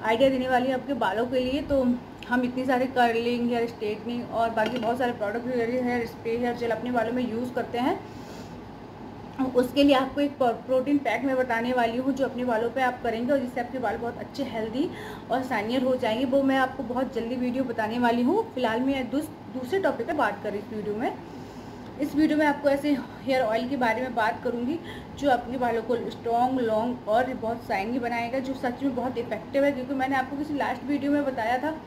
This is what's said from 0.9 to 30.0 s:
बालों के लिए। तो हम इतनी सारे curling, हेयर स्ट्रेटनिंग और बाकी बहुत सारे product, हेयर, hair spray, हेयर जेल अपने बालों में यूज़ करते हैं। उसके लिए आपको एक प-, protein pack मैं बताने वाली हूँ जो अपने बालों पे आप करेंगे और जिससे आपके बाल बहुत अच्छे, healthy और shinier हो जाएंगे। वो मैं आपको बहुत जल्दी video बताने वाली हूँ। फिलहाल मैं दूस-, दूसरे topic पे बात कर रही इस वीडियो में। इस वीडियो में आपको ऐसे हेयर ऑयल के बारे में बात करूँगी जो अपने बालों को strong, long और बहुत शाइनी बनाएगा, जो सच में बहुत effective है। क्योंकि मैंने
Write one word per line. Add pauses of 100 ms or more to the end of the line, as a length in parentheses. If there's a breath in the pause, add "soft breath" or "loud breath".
बालों
के
लिए।
तो (460)
हम
इतनी
सारे
curling,
हेयर
स्ट्रेटनिंग
और
बाकी
बहुत
सारे
product,
हेयर, (140)
hair
spray,
हेयर
जेल
अपने
बालों
में
यूज़
करते
हैं। (1500 loud breath)
उसके
लिए
आपको
एक
प-, (140)
protein
pack
मैं
बताने
वाली
हूँ
जो
अपने
बालों
पे
आप
करेंगे
और
जिससे
आपके
बाल
बहुत
अच्छे,
healthy (420 loud breath)
और
shinier
हो
जाएंगे।
वो
मैं
आपको
बहुत
जल्दी
video
बताने
वाली
हूँ। (120)
फिलहाल
मैं
दूस-, (220)
दूसरे
topic
पे
बात
कर
रही
इस
वीडियो
में। (880 loud breath)
इस
वीडियो
में
आपको
ऐसे (300)
हेयर
ऑयल
के
बारे
में
बात
करूँगी (400 loud breath)
जो
अपने
बालों
को (140)
strong,
long
और
बहुत
शाइनी
बनाएगा,
जो
सच
में
बहुत
effective
है।
क्योंकि
मैंने